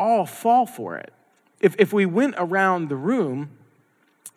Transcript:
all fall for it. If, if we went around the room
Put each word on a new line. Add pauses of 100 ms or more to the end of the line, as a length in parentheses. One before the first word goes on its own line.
all
fall
for
it. (480)
If,
if
we
went
around
the
room (840)